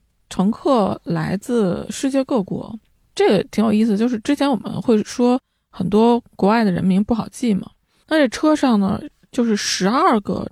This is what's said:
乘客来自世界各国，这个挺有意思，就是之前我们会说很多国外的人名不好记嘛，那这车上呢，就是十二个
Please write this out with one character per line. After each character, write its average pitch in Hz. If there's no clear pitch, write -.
乘 185
客 226
来 160
自 202
世 -
界 269
各 262
国， -
这 392
个 208
挺 214
有 220
意 214
思， 220
就 226
是 247
之 285
前 277
我 269
们 202
会 214
说 247
很 -
多 226
国 190
外 226
的 202
人 170
名 190
不 240
好 220
记 226
嘛， -
那 311
这 285
车 311
上 247
呢， 196
就 240
是 220
十 -
二 269
个 -